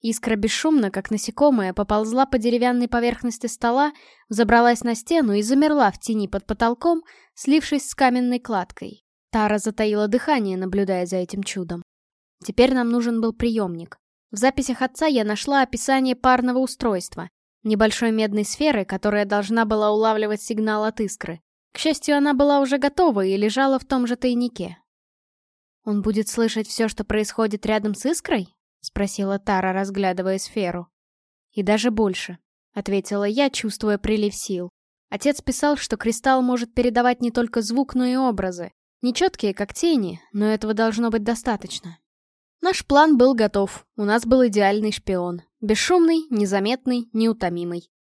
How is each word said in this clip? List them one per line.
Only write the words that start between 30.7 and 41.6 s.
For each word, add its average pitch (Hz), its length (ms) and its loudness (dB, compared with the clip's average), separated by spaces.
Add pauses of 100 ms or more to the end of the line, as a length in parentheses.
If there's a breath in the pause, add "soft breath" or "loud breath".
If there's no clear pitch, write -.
«И 208 100 -4
даже 214 280 2
больше», — 202 480 -2 (360)
ответила 202 500 -2
я, 262 260 2
чувствуя 214 480 -2
прилив 208 360 0
сил. 180 360 -6 (380)
Отец 277 320 -2
писал, 294 360 0
что - 200 -6
кристалл 254 460 0
может 247 320 -2
передавать 247 460 2
не 240 100 -2
только 233 320 -2
звук, 240 320 -2
но 254 100 0
и 247 120 0
образы. 190 560 -2 (300)
Нечёткие, 240 520 0
как 202 180 -6
тени, 220 480 0 (120)
но 208 140 0
этого 214 280 0
должно 226 360 0
быть 220 140 -2
достаточно. 220 720 -6 (640)